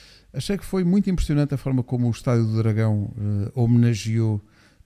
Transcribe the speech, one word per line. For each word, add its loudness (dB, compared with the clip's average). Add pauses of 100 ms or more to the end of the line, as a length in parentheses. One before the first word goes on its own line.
(320)
achei -4
que -8
foi -2
muito 2
impressionante 0
a -4
forma -2
como -2
o 0
Estádio 0
do 0
Dragão, 0
eh, -4
homenageou 2 (440)